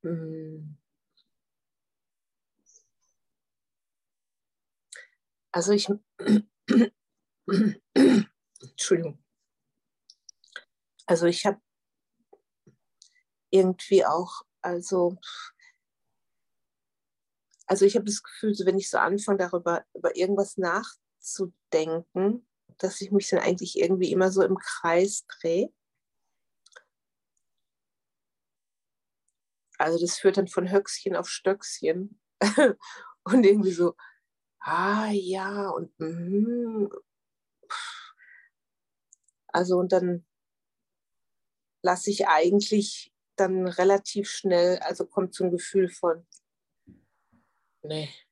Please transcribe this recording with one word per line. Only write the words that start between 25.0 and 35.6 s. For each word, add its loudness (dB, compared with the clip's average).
drehe. -4
Also 0
das -2
führt 2
dann 0
von -4
Höchstchen -2
auf -6
Stöckchen. -4
<laughs> 2
Und 4
irgendwie 6
so, 0
ah -2
ja, -4